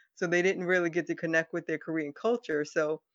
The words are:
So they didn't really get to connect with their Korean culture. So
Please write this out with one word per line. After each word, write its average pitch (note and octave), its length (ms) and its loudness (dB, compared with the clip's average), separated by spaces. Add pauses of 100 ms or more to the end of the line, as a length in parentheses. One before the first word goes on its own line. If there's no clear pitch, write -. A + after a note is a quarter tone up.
(160)
So F#3 100 -4
they F3 160 4
didn't F#3 240 0
really F3 240 4
get D#3+ 180 -2
to E3+ 80 -4
connect E3 380 0
with E3+ 140 -6
their D#3+ 100 -2
Korean D#3 360 -4
culture. E3 520 0
So D#3 360 0 (140)